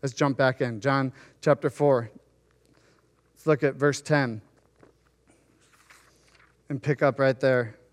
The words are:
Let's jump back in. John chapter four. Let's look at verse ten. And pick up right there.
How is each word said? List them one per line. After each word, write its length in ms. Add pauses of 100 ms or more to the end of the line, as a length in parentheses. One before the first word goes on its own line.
Let's 100
jump 240
back 240
in. 180
John 320 (300)
chapter 300
four. 400 (1200)
Let's 140
look 160
at 120
verse 260
ten. 400 (2250)
And 140
pick 180
up 180
right 200
there. 380 (160)